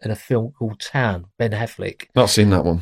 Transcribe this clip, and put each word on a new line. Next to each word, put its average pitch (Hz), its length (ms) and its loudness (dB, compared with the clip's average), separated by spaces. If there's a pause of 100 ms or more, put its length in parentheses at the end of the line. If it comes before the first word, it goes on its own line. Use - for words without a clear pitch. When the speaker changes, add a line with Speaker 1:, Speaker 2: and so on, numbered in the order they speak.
Speaker 1:
and 107 100 -6
a 107 60 -4
film 120 360 -2
called 107 280 -8
Town, 104 460 -4 (100)
Ben 113 140 -2
Affleck. 104 640 -8
Speaker 2:
Not 127 160 4
seen 107 180 4
that 90 160 4
one. 85 180 0